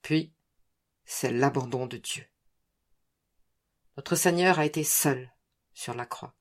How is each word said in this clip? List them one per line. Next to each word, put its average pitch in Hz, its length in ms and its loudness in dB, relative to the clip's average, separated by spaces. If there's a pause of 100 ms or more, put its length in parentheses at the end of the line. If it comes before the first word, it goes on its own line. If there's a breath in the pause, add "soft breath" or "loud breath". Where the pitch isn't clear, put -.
Puis, 160 320 -2 (680)
c'est - 280 -4
l'abandon 127 560 0
de 120 100 -10
Dieu. - 280 -10 (1700)
Notre 156 180 -2
Seigneur 175 440 4
a 151 60 4
été 151 180 0
seul 127 500 0 (400)
sur - 220 -10
la 120 100 -6
croix. - 360 -14